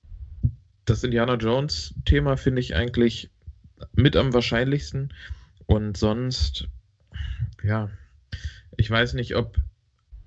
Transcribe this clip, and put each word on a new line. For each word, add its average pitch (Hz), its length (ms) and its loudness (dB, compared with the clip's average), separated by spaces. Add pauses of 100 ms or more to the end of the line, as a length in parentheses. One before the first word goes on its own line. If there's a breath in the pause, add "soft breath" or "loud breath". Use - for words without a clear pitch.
(840)
das 110 180 0
Indiana 117 300 2
Jones-Thema 135 1040 0
finde 131 240 2
ich 123 140 -6
eigentlich 117 560 0 (600)
mit 139 220 4
am 131 200 4
wahrscheinlichsten. 135 760 0 (540 loud breath)
Und 107 320 2
sonst, 120 720 0 (960 loud breath)
ja, 104 260 0 (880 loud breath)
ich 107 140 2
weiß 117 240 2
nicht, 123 200 -4
ob - 220 0 (680)